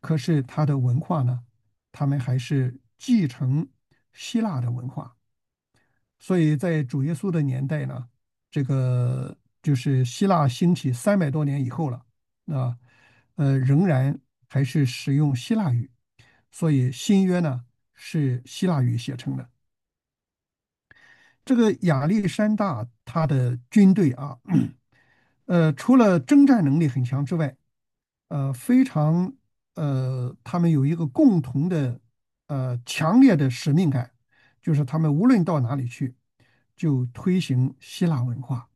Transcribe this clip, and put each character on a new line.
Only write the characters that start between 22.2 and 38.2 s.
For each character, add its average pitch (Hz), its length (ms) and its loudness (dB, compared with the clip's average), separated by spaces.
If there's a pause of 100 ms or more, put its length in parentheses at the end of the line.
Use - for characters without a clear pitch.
山 214 280 0
大 147 320 -4 (180)
他 160 220 -2
的 127 320 0 (100)
军 190 240 6
队 165 200 2
啊， - 260 -12 (580)
<clears throat> - 480 -20
呃， 160 280 2
除 - 220 2
了 202 240 6
征 285 280 6
战 240 180 4
能 139 140 2
力 160 80 2
很 131 160 -2
强 131 220 -2
之 180 100 -4
外， 156 200 -4 (760)
呃， 139 220 -4
非 247 320 2
常， 165 500 0 (420)
呃， 131 680 -4
他 - 140 -6
们 170 140 2
有 139 140 2
一 156 100 0
个 165 100 -4
共 214 360 4
同 135 280 -2
的， 139 320 -4 (460)
呃， 127 380 -6
强 180 360 2
烈 247 140 8
的 139 140 2
使 127 220 -4
命 165 180 2
感， 123 220 -4 (500)
就 165 120 -2
是 147 100 2
他 156 160 -4
们 156 140 2
无 175 120 2
论 247 200 6
到 156 160 0
哪 123 140 -2
里 131 120 -6
去， 127 280 -8 (600)
就 135 320 0
推 185 320 -2
行 131 400 0
希 - 260 -6
腊 151 180 0